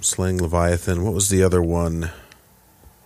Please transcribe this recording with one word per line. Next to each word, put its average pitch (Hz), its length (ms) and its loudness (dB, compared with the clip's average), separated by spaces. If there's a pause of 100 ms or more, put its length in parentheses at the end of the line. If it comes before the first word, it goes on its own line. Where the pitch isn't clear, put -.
Slaying 92 420 -2
Leviathan. 87 640 0
What 110 100 -2
was 95 140 -2
the 95 160 4
other 90 180 4
one? 82 480 -2 (960)